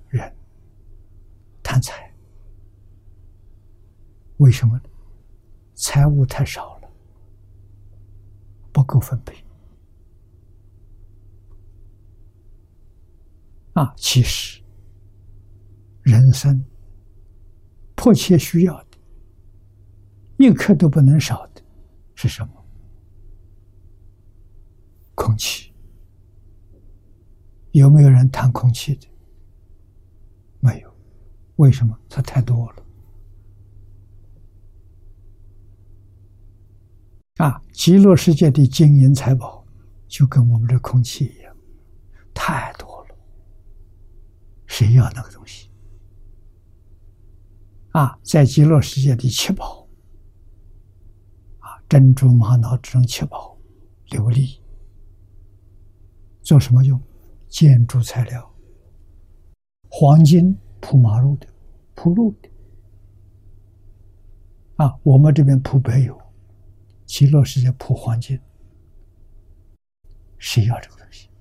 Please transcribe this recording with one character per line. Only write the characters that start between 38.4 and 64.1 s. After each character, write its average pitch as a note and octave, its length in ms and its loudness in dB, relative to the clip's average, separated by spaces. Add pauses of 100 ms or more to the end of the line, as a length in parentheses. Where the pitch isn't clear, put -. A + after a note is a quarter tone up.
的 C#3 160 2
金 D3 320 2
银 C3+ 160 4
财 C3 220 -2
宝 - 300 -12 (420)
就 - 180 -2
跟 B2 240 0
我 A#2 80 0
们 A2+ 120 -2
这 B2 100 0
空 B2+ 240 -2
气 - 220 -10
一 - 160 -14
样， - 120 -20 (800)
太 - 420 -10
多 - 320 -20
了， - 80 -20 (1500)
谁 A2 280 -2
要 B2+ 180 4
那 - 120 -16
个 - 80 -20
东 - 140 -20
西？ - 240 -20 (2250)
啊， D3 320 -4
在 D3 220 2
极 - 180 2
乐 D#3 160 4
世 - 220 -4
界 C3 160 0
的 C3 100 -4
七 - 240 -6
宝， - 340 -12 (1700)
啊， - 300 -20
珍 C3+ 260 4
珠、 B2+ 180 2
玛 A#2+ 220 2
瑙 A#2 220 -2
这 - 160 -14
种 B2+ 120 0
七 - 200 -8
宝， - 320 -16 (500)
琉 G#2 240 -6
璃， C3 300 -4 (1800)
做 - 160 2
什 B2 160 0
么 B2+ 80 4
用？ C3+ 160 0 (500)
建 B2+ 400 2
筑 B2 140 -4
材 A#2 240 -6
料。 - 280 -16 (1300)
黄 D3 380 2
金 F3+ 320 2 (240)
铺 - 160 -2
马 A#2 240 0
路 C#3 160 -2
的、 - 100 -18 (460)
铺 E3+ 200 -4
路 G#3+ 280 -4
的。 - 80 -20 (2250)